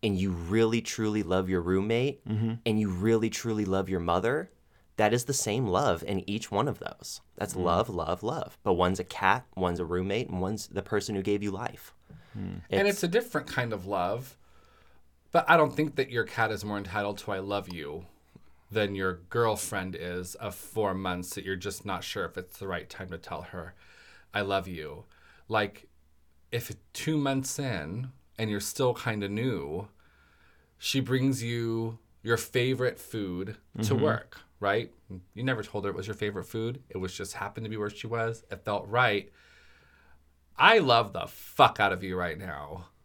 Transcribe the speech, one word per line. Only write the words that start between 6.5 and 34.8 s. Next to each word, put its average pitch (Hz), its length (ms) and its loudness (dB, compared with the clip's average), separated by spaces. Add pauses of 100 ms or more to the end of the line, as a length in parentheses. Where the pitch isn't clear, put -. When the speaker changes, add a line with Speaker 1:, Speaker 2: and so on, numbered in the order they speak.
Speaker 1:
one 107 160 2
of 104 100 -4
those. - 420 -10 (160)
That's 101 180 -4
Speaker 2:
Mm. 92 100 -2
Speaker 1:
love, 107 240 4
love, 87 340 -2
love. 135 400 -4
But 95 120 4
one's 90 260 4
a - 40 -2
cat, 104 420 2 (100)
one's 90 240 0
a 90 40 0
roommate, 92 440 -2
and 87 120 -4
one's 101 280 -4
the 95 140 -4
person 101 340 -2
who 98 60 -2
gave 101 200 2
you 104 80 -2
life. - 420 -8 (460)
Speaker 2:
Mm. 92 220 -6 (100)
Speaker 3:
And 196 160 4
Speaker 1:
It's 202 120 2
Speaker 3:
it's - 60 0
a 170 40 2
different 185 400 0
kind 120 240 -2
of 92 140 -6
love. 101 500 -2 (960)
But 170 180 4
I 170 60 10
don't 147 180 6
think 151 220 0
that 131 140 0
your 117 140 2
cat 113 280 0
is 101 120 -6
more 104 140 -4
entitled 101 400 -2
to - 140 -6
"I 95 80 -2
love 98 320 -4
you" 80 340 -10 (640)
than 101 240 0
your 95 200 0 (160)
girlfriend 104 680 0
is 90 380 -6
of 101 180 -8
four 101 400 -2
months 90 400 -4
that 98 100 -10
you're 95 120 -4
just 92 280 -8
not 95 200 -6
sure 98 200 -4
if - 140 -8
it's - 200 -14
the 98 100 -8
right 87 200 -6
time 92 200 -12
to 82 100 -10
tell 80 240 -10 (100)
her, 87 220 -12 (580)
"I 104 100 0
love 98 260 0
you." 78 360 -10 (440)
Like, 107 400 -2 (640)
if 120 180 -4 (220)
two 156 240 -2
months 135 420 0
in 117 540 -4 (260)
and 113 120 0
you're 101 100 0
still - 340 0
kinda 104 340 -2
new, 101 600 -2 (880)
she - 220 0
brings 131 420 2
you 113 560 -2 (240)
your 113 140 4
favorite 123 640 0
food 98 560 -6 (260)
to 107 120 2
Speaker 2:
Mm-hmm. - 100 2
Speaker 3:
work, - 360 0 (200)
right? 107 320 2 (420)